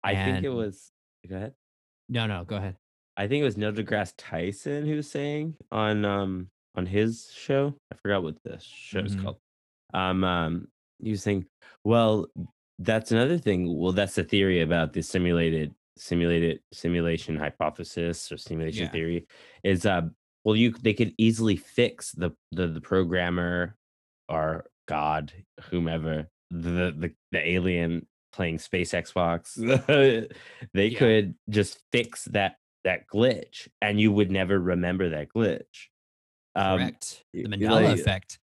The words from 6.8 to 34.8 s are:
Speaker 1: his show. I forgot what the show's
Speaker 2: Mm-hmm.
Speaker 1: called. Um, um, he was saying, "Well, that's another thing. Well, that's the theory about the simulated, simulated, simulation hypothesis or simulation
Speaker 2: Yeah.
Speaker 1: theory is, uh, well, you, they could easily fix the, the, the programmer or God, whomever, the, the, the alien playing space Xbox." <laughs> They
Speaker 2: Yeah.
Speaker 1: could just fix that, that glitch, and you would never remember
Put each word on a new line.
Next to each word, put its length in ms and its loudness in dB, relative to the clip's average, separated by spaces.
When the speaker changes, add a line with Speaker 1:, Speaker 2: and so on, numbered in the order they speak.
Speaker 1:
his 480 -2
show. 400 -2
I 40 -16
forgot 260 0
what 220 -6
the 140 -14
show's 560 -6
Speaker 2:
Mm-hmm. 100 -4
Speaker 1:
called. 140 -8
Um, 300 0
um, 440 -2
he 100 -4
was 100 -4
saying, 240 0
"Well, 420 4
that's 340 0
another 260 2
thing. 360 0
Well, 180 0
that's 240 0
the 80 0
theory 360 4
about 320 2
the 100 -4
simulated, 720 0
simulated, 640 0
simulation 640 -2
hypothesis 960 -6
or 60 -10
simulation 480 -6
Speaker 2:
Yeah. 60 -8
Speaker 1:
theory 360 -4
is, 220 0
uh, 160 2
well, 120 4
you, 160 6
they 200 0
could 240 0
easily 400 4
fix 560 -2
the, 200 -4
the, 140 0
the 160 -4
programmer 960 0
or 380 -2
God, 460 -2
whomever, 580 -2
the, 460 -2
the, 180 -6
the 160 -2
alien 580 0
playing 240 -2
space 340 -4
Xbox." 640 -2
<laughs> 760 4
They 140 4
Speaker 2:
Yeah. 100 -4
Speaker 1:
could 360 6
just 320 0
fix 340 -2
that, 300 0
that 240 -2
glitch, 600 0
and 200 2
you 120 8
would 180 4
never 300 2
remember 500 0